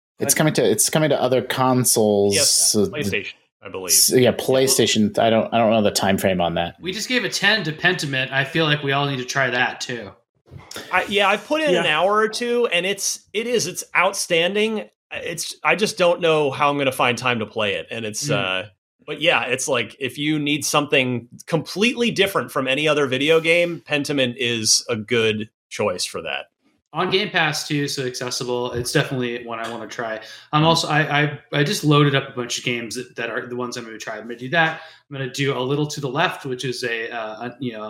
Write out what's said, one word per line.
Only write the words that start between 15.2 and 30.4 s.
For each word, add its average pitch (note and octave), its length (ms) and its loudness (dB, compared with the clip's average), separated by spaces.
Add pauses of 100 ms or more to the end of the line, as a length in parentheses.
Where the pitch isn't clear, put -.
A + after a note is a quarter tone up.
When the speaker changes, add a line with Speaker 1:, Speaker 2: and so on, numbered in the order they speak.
Speaker 3:
I D#3 120 2
just F#3 200 0
don't F3 260 2
know D#3 280 4
how C#3+ 220 2
I'm C#3+ 80 -2
gonna C3+ 120 0
find B2 280 2
time B2 200 0
to G#2+ 60 -4
play G#2 300 -2
it, E2 160 -6
and A2+ 120 -8
it's, G#2+ 260 -6
Speaker 4:
Mm. G#2+ 60 2
Speaker 3:
uh, F#2+ 320 -2 (380)
but D3 160 -10
yeah, D3+ 240 4
it's B2 220 -2
like, A#2+ 320 -2
if B2+ 180 -6
you D3+ 220 0
need D3 260 -2
something B2+ 640 2 (180)
completely A3+ 640 0
different D#3+ 420 0
from C3+ 160 -2
any C#3+ 200 0
other D3 180 2
video C#3 340 4
game, E3+ 420 2
Pentiment C#3 560 -2
is A#2 520 0
a A#2+ 60 -2
good A2 560 0 (180)
choice F#2+ 340 -2
for F2 200 -8
that. C#2+ 240 -8 (440)
Speaker 4:
On F3+ 200 -2
Game F#3+ 180 0
Pass D#3 380 0
too, C#3+ 200 0
so C#3 160 -4
accessible. B2 680 -4
It's A#2+ 200 -4
definitely B2 540 0
one A#2 140 -8
I A2+ 100 -8
wanna A2 160 -10
try. A2+ 340 -8 (320)